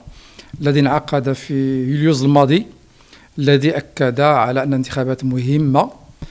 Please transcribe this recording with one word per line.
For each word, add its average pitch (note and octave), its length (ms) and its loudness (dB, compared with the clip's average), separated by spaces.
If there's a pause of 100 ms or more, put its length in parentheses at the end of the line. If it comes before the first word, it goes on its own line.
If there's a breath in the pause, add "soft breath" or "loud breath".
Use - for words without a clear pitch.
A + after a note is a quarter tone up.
(600 loud breath)
الذي D3 200 0
انعقد C#3 520 0
في C3+ 520 -4
يوليوز D3 400 0
الماضي، C#3+ 420 4 (720 soft breath)
الذي C#3+ 380 2
أكد C3 440 -4
على C3 420 2
أن C#3 60 -4
الانتخابات C3 560 -4
مهمة، C3+ 680 0 (400 loud breath)